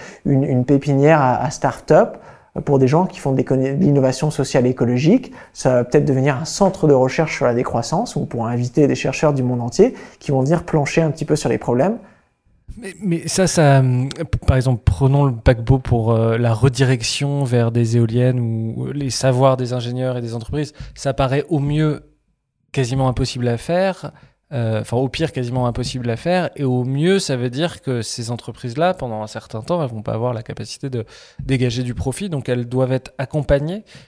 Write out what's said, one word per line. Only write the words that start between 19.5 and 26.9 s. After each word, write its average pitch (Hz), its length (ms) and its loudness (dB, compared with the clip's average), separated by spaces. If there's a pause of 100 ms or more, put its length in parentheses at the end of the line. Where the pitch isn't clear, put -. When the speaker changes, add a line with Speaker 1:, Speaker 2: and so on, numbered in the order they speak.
Speaker 2:
des 123 160 -4
ingénieurs 123 440 -4
et 123 40 -6
des 117 140 -8
entreprises, 139 380 -6 (200)
ça 139 200 -4
paraît 135 360 0
au 156 100 0
mieux 147 440 0 (680)
quasiment 131 380 0
impossible 123 380 -2
à 117 100 -2
faire, 180 540 -2 (400)
euh, 113 300 -2
enfin, 117 160 -4
au 131 120 0
pire, 160 220 -4
quasiment 123 360 -2
impossible 120 420 -4
à 113 60 -2
faire, 175 400 -2
et 143 80 -6
au 123 200 0
mieux, 151 360 2